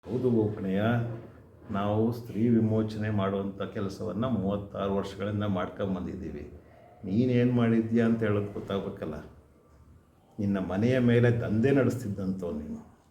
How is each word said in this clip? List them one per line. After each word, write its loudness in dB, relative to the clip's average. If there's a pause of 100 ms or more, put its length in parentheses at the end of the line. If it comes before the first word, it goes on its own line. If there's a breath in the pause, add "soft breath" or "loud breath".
(100)
ಹೌದು 0
ಗೋಪನಯ್ಯ, 0 (880)
ನಾವು 0
ಸ್ತ್ರೀ -2
ವಿಮೋಚನೆ 2
ಮಾಡುವಂಥ -2
ಕೆಲಸವನ್ನ -6
ಮೂವತ್ತಾರು -2
ವರ್ಷಗಳಿಂದ -4
ಮಾಡ್ಕೊಂಬಂದಿದ್ದೀವಿ. -4 (540 loud breath)
ನೀನೇನ್ 2
ಮಾಡಿದ್ಯಾ 2
ಅಂತ 2
ಹೇಳೋದು 0
ಗೊತ್ತಾಗ್ಬೇಕಲ್ಲ. -6 (1200)
ನಿನ್ನ 0
ಮನೆಯ 2
ಮೇಲೆ 6
ದಂಧೆ 2
ನಡೆಸ್ತಿದ್ದಂಥವ್ನು 0
ನೀನು. -12 (120)